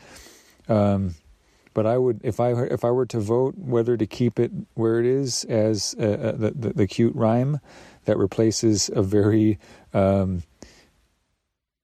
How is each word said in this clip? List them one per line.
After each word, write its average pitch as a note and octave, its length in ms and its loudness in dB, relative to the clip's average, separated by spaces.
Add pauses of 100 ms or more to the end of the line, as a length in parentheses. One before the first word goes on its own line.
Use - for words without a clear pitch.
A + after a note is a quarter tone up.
(680)
Um, G2+ 460 2 (580)
but G#2+ 140 0
I A#2+ 100 2
would, B2 260 0
if B2 160 -4
I, B2 120 2
if B2 340 -2
I A#2+ 60 2
were B2+ 160 0
to A#2+ 120 -4
vote A#2+ 380 0
whether A#2+ 400 0
to A2 80 -2
keep - 340 -2
it A#2 120 0 (240)
where A#2 240 2
it A#2+ 80 2
is C3 380 -2
as, G#2+ 540 -2
uh, - 40 -4
uh, A2 300 0
the, G#2+ 180 -2
the, G#2+ 220 -6
the G2+ 140 2
cute A#2 280 0
rhyme B2 440 0 (460)
that G#2 120 2
replaces G#2+ 760 0
a A2+ 80 0
very, G#2 560 2 (360)
um, F#2+ 500 2 (1400)